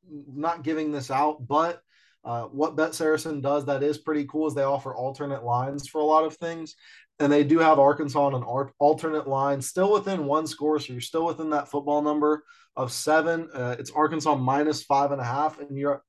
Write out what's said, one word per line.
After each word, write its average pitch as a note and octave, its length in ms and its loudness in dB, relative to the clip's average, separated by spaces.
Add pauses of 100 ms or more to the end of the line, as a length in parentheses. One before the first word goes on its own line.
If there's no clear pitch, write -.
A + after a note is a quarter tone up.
not D3 540 -6
giving D#3 280 -2
this C3+ 200 -6
out, C#3+ 340 0
but, D#3+ 360 0 (420)
uh, A#2 220 -6
what D3+ 300 -2
Bet D#3 200 0
Saracen D#3 460 -2
does C#3 240 0
that C#3 180 0
is D3 160 0
pretty D3+ 260 -2
cool D#3 220 -2
is C#3+ 80 -4
they C#3+ 80 0
offer C3+ 320 -2
alternate C3+ 480 -6
lines C3 440 -2
for D#3 140 -6
a D3+ 40 2
lot D#3 180 6
of D#3 140 -4
things. E3 380 -10 (440)
And C#3+ 120 4
they D3 120 6
do D3+ 160 4
have D#3 200 8
Arkansas C#3 400 4
on C#3 160 2
an B2 80 -4
ar-, C3+ 360 -4
alternate D3+ 480 2
line, C3+ 340 0
still F#3+ 300 0
within G3 340 0
one D3 220 0
score. D3+ 320 -2
So C3 140 -10
you're B2 80 -10
still E3 240 -4
within D#3 260 -4
that D3 160 -2
football C#3+ 340 -2
number D3+ 420 2 (320)
of C3 160 -4
seven. D#3+ 600 0
Uh, B2 240 -4
it's - 140 -12
Arkansas D3+ 440 0
minus C#3+ 480 0
five C#3 280 2
and C#3 100 -4
a - 20 -6
half, C#3+ 360 -2
and C#3 180 -10
you're C#3 320 -4